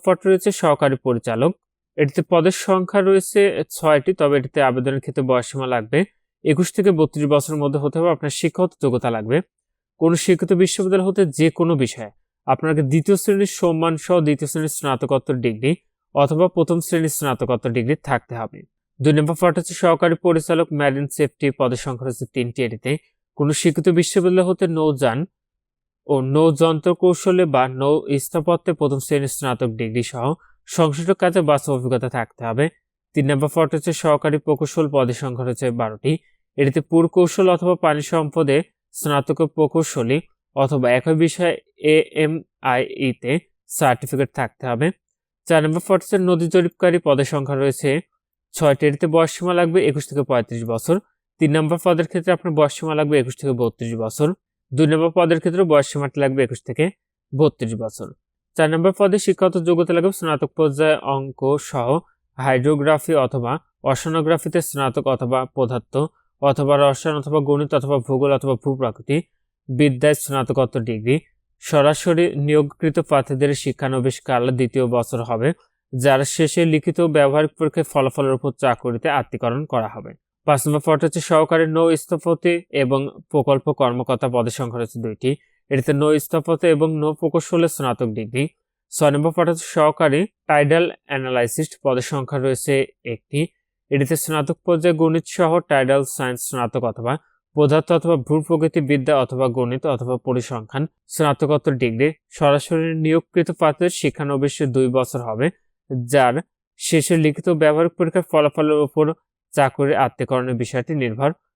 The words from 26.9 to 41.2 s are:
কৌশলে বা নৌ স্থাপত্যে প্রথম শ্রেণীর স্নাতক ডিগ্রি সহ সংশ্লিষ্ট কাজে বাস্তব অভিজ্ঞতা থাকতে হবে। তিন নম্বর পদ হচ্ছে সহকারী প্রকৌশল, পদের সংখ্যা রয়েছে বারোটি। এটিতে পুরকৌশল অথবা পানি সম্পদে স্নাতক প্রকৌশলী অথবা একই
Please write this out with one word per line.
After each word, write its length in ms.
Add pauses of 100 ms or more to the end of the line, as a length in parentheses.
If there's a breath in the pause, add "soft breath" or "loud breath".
কৌশলে 480 (100)
বা 100 (180)
নৌ 140 (280)
স্থাপত্যে 500
প্রথম 260
শ্রেণীর 360
স্নাতক 420
ডিগ্রি 340
সহ 140 (440 soft breath)
সংশ্লিষ্ট 500
কাজে 220
বাস্তব 320
অভিজ্ঞতা 440
থাকতে 260
হবে। 220 (500)
তিন 120
নম্বর 260
পদ 200
হচ্ছে 200
সহকারী 460
প্রকৌশল, 520
পদের 280
সংখ্যা 260
রয়েছে 260
বারোটি। 400 (460)
এটিতে 240
পুরকৌশল 680
অথবা 340
পানি 180 (100)
সম্পদে 460 (380)
স্নাতক 440 (160)
প্রকৌশলী 600 (380)
অথবা 320 (100)
একই 260